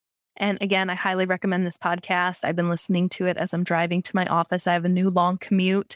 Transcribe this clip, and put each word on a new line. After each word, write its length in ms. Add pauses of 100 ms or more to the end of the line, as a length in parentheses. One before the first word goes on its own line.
(360)
And 260
again, 280
I 60
highly 320
recommend 360
this 140
podcast. 680
I've 120
been 120
listening 420
to 180
it 100
as 160
I'm 100
driving 380
to 140
my 100
office. 400
I 80
have 100
a 60
new 220
long 260
commute. 580